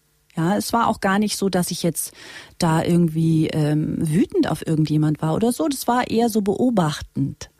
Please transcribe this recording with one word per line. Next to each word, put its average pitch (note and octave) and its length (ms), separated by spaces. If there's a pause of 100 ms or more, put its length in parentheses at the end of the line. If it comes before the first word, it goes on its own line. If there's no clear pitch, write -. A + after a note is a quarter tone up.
(360)
Ja, F3 220
es G#3 140
war A#3 160
auch - 120
gar G3 200
nicht G#3 180
so, G3 120
dass F3+ 220
ich F3 120
jetzt - 280 (460)
da E3 260
irgendwie, D#3+ 640
ähm, D3+ 520
wütend A3 480
auf - 180
irgendjemand D3+ 560
war D#3+ 140
oder A3 160
so. D#4 160
Das C#4 200
war B3 220
eher A#3 200
so G#3+ 120
beobachtend. F3+ 1080 (100)